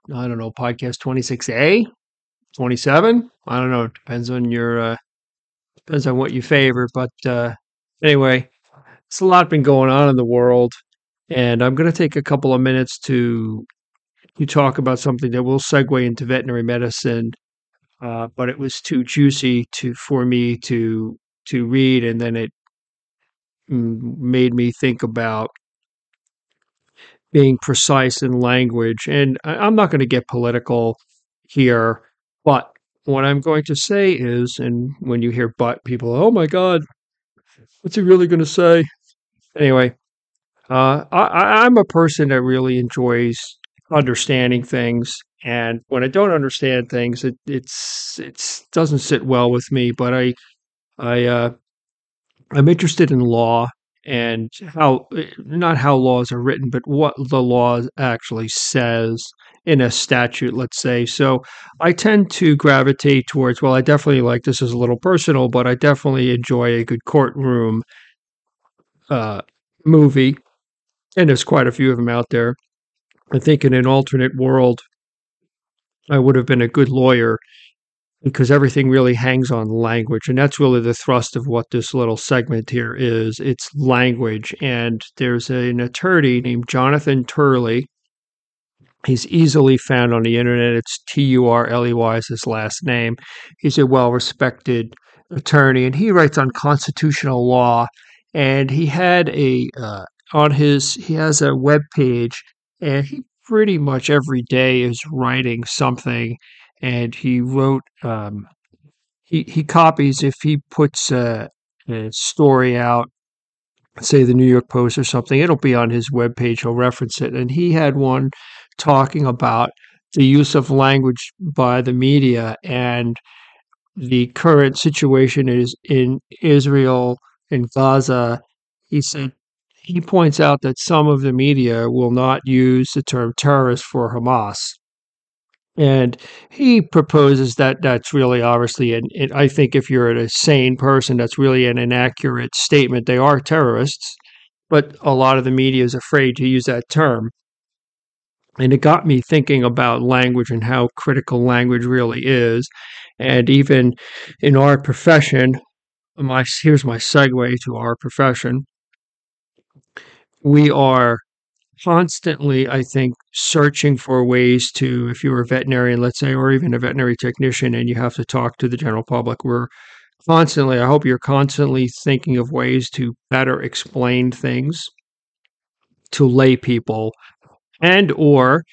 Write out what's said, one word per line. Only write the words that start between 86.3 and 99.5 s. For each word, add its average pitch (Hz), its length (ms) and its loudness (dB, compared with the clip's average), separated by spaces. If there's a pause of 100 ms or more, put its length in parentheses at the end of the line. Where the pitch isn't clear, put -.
named 120 260 -4
Jonathan 135 560 0
Turley. 123 600 0 (1200)
He's 127 220 0
easily 147 500 4
found 123 340 0
on 113 120 0
the 117 120 0
internet. 120 380 0
It's - 340 -6
T 147 140 -2
U 127 260 4
R 117 200 2
L 120 180 -2
E 120 80 -2
Y 113 240 0
is 113 80 -6
his 117 200 -10
last 110 380 -6
name. 120 320 -2 (440)
He's 151 180 -2
a 139 80 6
well-respected 123 1080 -2 (380)
attorney, 135 560 2
and 131 80 -2
he 208 160 0
writes 160 260 4
on 135 140 0
constitutional 143 1000 -2
law, 120 380 2 (480)
and 135 360 0
he 156 160 -2
had 175 440 0
a, 127 400 0 (100)